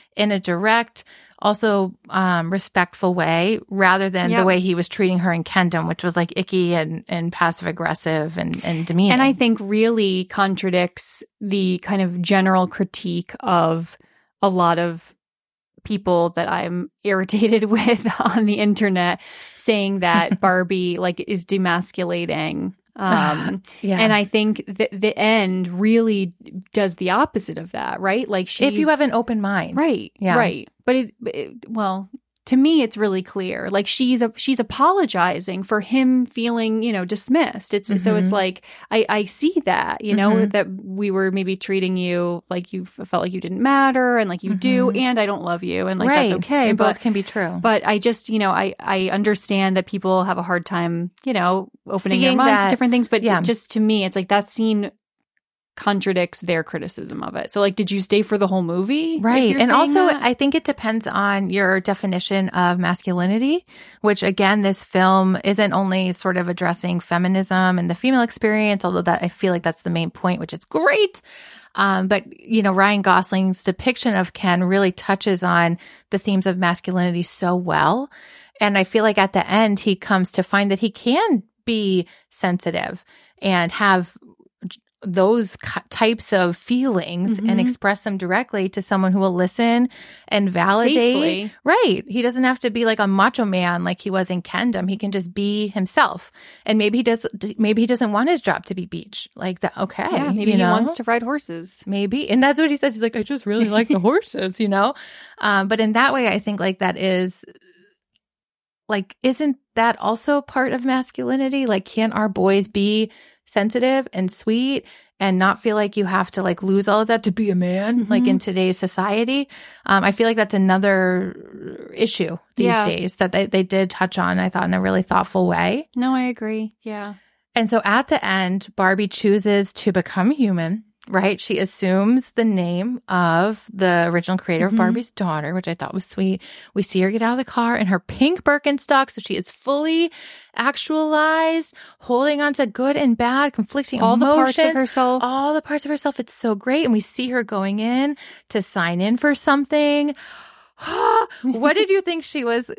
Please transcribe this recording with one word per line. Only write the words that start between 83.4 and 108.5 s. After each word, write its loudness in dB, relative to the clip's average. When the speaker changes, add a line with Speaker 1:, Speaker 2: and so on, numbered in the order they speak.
Speaker 1:
and 0
have 0
j-, -14
those 0
ki-, -10
types 0
of 2
feelings -2
and -4
Speaker 2:
Mm-hmm. 2
Speaker 1:
express 0
them -6
directly -2
to -6
someone 0
who 2
will 2
listen 2
and 0
validate. 2
Speaker 2:
Safely. 2
Speaker 1:
Right. 4
He -2
doesn't 0
have 2
to -2
be, -2
like, 2
a 2
macho 2
man 0
like -4
he -6
was -2
in -2
Kendom. -2
He -4
can -6
just -6
be -2
himself. -2
And 2
maybe 2
he 0
does, 0
d-, -8
maybe 2
he 4
doesn't 0
want 2
his 0
job -2
to -10
be -8
beach. -12
Like, -8
that, -4
okay, -4
Speaker 2:
Yeah, 0
maybe 2
Speaker 1:
you 4
Speaker 2:
he 4
Speaker 1:
know? 4
Speaker 2:
wants 0
to -8
ride 0
horses. -8
Speaker 1:
Maybe. -2
And 2
that's 4
what 2
he 0
says. -2
He's -4
like, -2
"I -2
just -6
really 0
like 2
the 2
Speaker 2:
<laughs> 2
Speaker 1:
horses," -2
you 0
know? 2
Um, 0
but 0
in 2
that 4
way, 0
I 0
think, -6
like, -2
that -2
is, -2